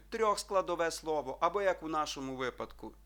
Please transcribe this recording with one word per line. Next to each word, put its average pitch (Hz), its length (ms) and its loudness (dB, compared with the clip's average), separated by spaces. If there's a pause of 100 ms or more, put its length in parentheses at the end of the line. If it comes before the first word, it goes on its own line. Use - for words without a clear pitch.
трьохскладове 185 840 2
слово, 151 500 -4
або, 175 200 2
як 180 220 2
у 156 40 -6
нашому 147 480 -2
випадку, 120 580 -6 (120)